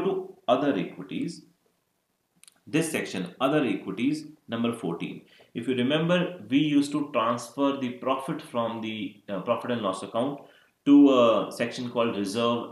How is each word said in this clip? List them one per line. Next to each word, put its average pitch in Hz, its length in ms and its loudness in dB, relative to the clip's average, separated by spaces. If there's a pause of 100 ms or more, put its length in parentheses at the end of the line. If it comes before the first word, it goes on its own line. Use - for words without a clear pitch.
to - 300 -4 (120)
other 135 320 2
equities. - 680 -8 (1160)
This 143 280 -2
section, 92 480 -6
other 143 240 2
equities, 110 640 -4 (200)
number 117 260 -2
fourteen. 85 500 -6 (320)
If 117 120 -8
you 131 80 0
remember, 156 720 0
we 131 100 4
used 147 340 2
to 147 200 -4
transfer 123 680 0
the 123 140 -4
profit 135 460 -4
from 113 400 -4
the, 110 360 -8 (120)
uh, 98 120 -4
profit 120 320 -2
and 113 100 -4
loss 95 220 -2
account 127 380 -4 (420)
to 143 260 10
a 113 400 6
section 123 400 -6
called 117 260 0
reserve 117 560 0